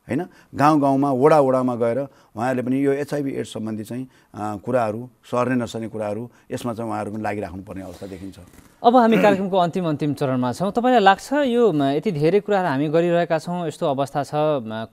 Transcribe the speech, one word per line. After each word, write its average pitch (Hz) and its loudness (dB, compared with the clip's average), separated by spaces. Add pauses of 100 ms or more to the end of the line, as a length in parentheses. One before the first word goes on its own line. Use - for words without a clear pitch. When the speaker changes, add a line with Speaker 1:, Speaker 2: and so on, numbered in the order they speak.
Speaker 1:
होइन, 160 -4 (280)
गाउँ 147 4
गाउँमा, 139 2
वडा 147 6
वडामा 127 2
गएर 117 0 (380)
उहाँहरूले 123 -2
पनि 131 0
यो 139 2
एचआइभी 143 -4
एड्स 123 -8
सम्बन्धी 110 -8
चाहिँ, 127 -10 (260)
अ, 104 -6
कुराहरू, 117 -2 (160)
सर्ने 123 0
नसर्ने 113 -4
कुराहरू, 107 -8 (200)
यसमा 123 -6
चाहिँ 113 -6
उहाँहरू 107 -6
पनि 107 -8
लागिराख्नुपर्ने 95 -8
अवस्था 92 -14
देखिन्छ। 95 -14 (460)
Speaker 2:
अब 240 6
हामी 226 6
कार्यक्रमको 196 4
अन्तिम, 175 2
अन्तिम 147 0
चरणमा 127 0
छौँ। 190 -2
तपाईँलाई 240 2
लाग्छ 190 4
यो, 240 2
म, 151 2
यति 147 0
धेरै 160 2
कुराहरू 190 0
हामी 143 0
गरिरहेका 170 2
छौँ, 175 -6
यस्तो 156 -4
अवस्था 139 -2
छ, - -8
म, 123 -2